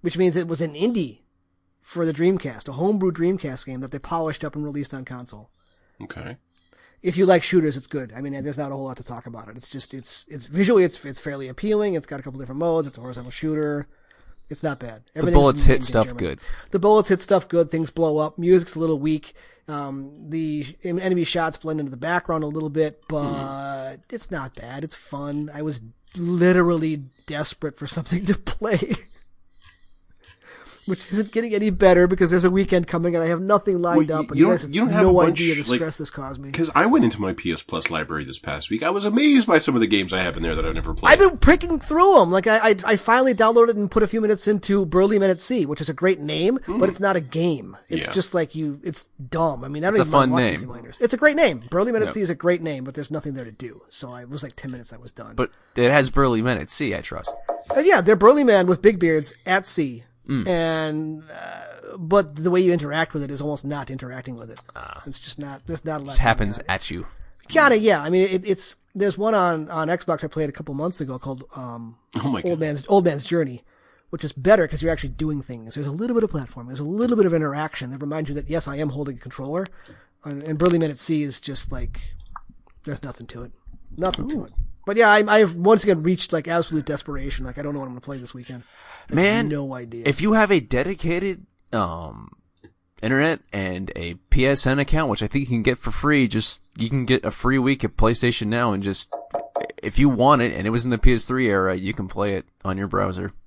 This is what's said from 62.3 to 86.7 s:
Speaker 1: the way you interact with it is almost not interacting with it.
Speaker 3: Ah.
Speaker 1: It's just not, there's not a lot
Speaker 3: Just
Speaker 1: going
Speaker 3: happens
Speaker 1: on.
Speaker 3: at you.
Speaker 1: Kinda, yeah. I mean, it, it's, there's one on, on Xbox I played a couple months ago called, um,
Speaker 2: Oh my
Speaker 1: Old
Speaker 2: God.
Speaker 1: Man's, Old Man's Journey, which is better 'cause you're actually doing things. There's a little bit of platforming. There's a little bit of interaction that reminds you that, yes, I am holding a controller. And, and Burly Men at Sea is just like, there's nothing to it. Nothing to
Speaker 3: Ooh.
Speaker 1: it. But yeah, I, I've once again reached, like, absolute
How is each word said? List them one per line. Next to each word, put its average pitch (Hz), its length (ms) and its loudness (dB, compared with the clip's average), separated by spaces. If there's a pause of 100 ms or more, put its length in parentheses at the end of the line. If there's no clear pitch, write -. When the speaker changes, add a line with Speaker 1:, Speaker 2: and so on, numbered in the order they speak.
Speaker 1:
the 160 140 0
way 180 100 4
you 185 120 6
interact 156 400 -2
with 147 120 -4
it 135 60 -8
is 139 100 -8
almost 147 240 -6
not 143 260 -8
interacting 127 460 -12
with 113 160 -16
it. 110 80 -18 (160)
Speaker 3:
Ah. - 280 -16
Speaker 1:
It's 143 140 -12
just - 220 -10
not, 139 260 -14
there's 165 180 -10
not 156 120 -6
a - 20 -8
lot 139 140 -12
Speaker 3:
Just - 60 4
Speaker 1:
going - 40 4
Speaker 3:
happens 110 380 2
Speaker 1:
on. - 80 -14
Speaker 3:
at 95 240 -4
you. 87 140 -8 (420)
Speaker 1:
Kinda, 285 280 6
yeah. 208 240 4
I 147 80 -6
mean, 185 200 4
it, 185 180 -2
it's, - 300 -4 (180)
there's 190 240 -2
one 220 160 0
on, 170 340 2
on 160 200 -4
Xbox 170 340 -2
I 160 60 -6
played 156 200 -4
a 139 40 -8
couple 147 220 -12
months 160 260 -6
ago 131 180 -8
called, 131 240 -10 (140)
um, 117 400 -14 (260)
Speaker 2:
Oh 135 60 -2
my 123 140 -2
Speaker 1:
Old 175 120 -2
Speaker 2:
God. 160 60 -4
Speaker 1:
Man's, 147 260 -4
Old 196 180 6
Man's 143 200 0
Journey, 143 400 -4 (460)
which - 120 -10
is 151 100 -8
better 175 360 4
'cause - 120 -6
you're 165 120 0
actually 151 180 -6
doing 151 320 -6
things. 113 320 -14
There's 143 140 -6
a 139 40 -6
little 226 220 -4
bit 233 80 4
of 214 80 0
platforming. 127 380 -8
There's 131 100 -12
a 147 60 -6
little 220 320 0
bit 202 100 6
of 170 80 2
interaction 151 560 -4
that 135 100 -10
reminds 147 280 -6
you 143 80 -6
that, 143 120 -8
yes, 160 200 -2
I 139 80 -8
am 151 140 -2
holding 139 260 -6
a 117 40 -16
controller. 180 460 -6 (580)
And, 143 200 -10
and 156 120 -4
Burly 175 220 4
Men 160 120 0
at 131 80 -10
Sea 151 260 -2
is 139 160 -6
just - 320 -8
like, - 280 -6 (840)
there's 143 180 -8
nothing 123 260 -14
to 123 140 -14
it. 117 80 -14 (460)
Nothing 175 320 -4
to 302 120 -8
Speaker 3:
Ooh. - 40 -10
Speaker 1:
it. - 80 -20 (320)
But 202 120 -4
yeah, 220 160 6
I, - 100 6 (160)
I've 190 160 4
once 190 300 4
again 180 180 2
reached, 175 300 -2
like, 165 160 -4
absolute 165 380 -2